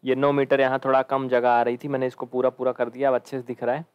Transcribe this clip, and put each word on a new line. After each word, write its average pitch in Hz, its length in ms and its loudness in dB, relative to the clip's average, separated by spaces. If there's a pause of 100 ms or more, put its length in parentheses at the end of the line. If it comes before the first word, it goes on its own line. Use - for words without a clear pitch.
ये 127 100 2
नौ 139 180 2
मीटर 139 280 2
यहाँ 131 180 2
थोड़ा 131 240 2
कम 135 260 -2
जगह 123 220 2
आ 120 120 4
रही 120 140 0
थी, 147 120 -10
मैंने 131 180 -2
इसको 123 200 -8
पूरा 127 240 0
पूरा 127 220 -2
कर 120 160 -4
दिया, 127 200 -2
अब 131 60 2
अच्छे 123 220 -4
से 131 60 -8
दिख 123 200 -12
रहा 120 120 0
है। 160 100 -8 (100)